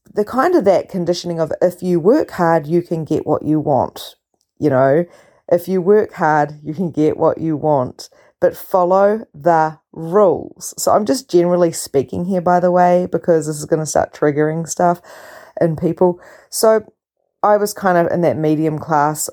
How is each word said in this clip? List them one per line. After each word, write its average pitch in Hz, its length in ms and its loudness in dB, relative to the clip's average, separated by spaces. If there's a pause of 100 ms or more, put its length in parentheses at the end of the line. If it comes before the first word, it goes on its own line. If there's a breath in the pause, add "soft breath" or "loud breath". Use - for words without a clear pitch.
(120)
the 208 140 -2
kind 320 280 0
of 220 120 2
that 180 240 2
conditioning 175 500 -4
of, 156 120 -2 (100)
if 180 200 -4
you 175 180 0
work 226 320 2
hard, 165 340 0
you 170 160 0
can 165 220 -6
get - 220 -4
what - 160 -2
you 156 160 0
want, 143 580 -4 (420)
you 147 100 0
know? 135 380 2 (440 soft breath)
If 175 180 0
you 185 120 0
work 208 320 2
hard, 151 500 0
you 151 120 -10
can 175 160 -4
get 151 260 0
what - 220 0
you 160 180 -4
want, 147 540 -4 (300 soft breath)
but - 160 0
follow 196 760 2
the 156 460 0 (140)
rules. 170 840 -2
So - 160 0
I'm 202 140 2
just 262 240 -4
generally 175 420 2
speaking 185 540 -4
here, 185 160 -2
by 175 180 2
the 180 100 2
way, 180 400 2
because 160 360 0
this 151 100 -6
is 151 80 -10
gonna 156 220 -2
start - 260 -4
triggering 151 560 -2
stuff 175 320 0 (600 loud breath)
in 160 160 0
people. 175 440 0 (300 loud breath)
So 220 340 2 (600)
I 208 120 4
was 208 180 -2
kind 180 240 0
of 170 140 2
in 175 80 -2
that 147 160 2
medium 156 420 0
class, 151 540 -2